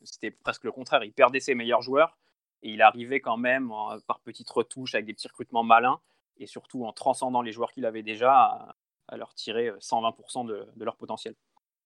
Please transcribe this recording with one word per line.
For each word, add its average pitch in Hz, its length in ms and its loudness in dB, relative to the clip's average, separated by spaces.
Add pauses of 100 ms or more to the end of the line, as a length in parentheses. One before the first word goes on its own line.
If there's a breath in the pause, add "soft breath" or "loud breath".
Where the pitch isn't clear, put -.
c'était - 260 -12
presque - 340 -10
le 113 80 -4
contraire. 127 320 -2
Il 107 80 -12
perdait 127 280 6
ses 139 140 0
meilleurs 117 280 2
joueurs 139 340 2 (460)
et 113 80 -10
il 107 100 -2
arrivait 120 400 4
quand 120 160 -4
même, 123 360 -2
en, 107 340 -8
par - 140 -6
petites - 300 -18
retouches, 127 440 -4
avec 107 120 -4
des 110 60 -10
petits - 160 -14
recrutements 117 360 -4
malins 117 340 6 (400)
et 101 80 -16
surtout - 400 -12
en 104 60 -8
transcendant 127 500 -2
les 113 100 -8
joueurs 117 200 -6
qu'il 127 120 -8
avait 110 180 -4
déjà, 110 300 2
à, 117 440 4 (320)
à - 80 -16
leur 113 180 -16
tirer, 117 340 -4
euh, 101 120 -8
cent 117 200 -4
vingt 113 120 0
pour - 180 -20
cent 127 140 -8
de, 107 300 -10
de 113 100 -14
leur 110 120 -8
potentiel. 110 380 -12 (520)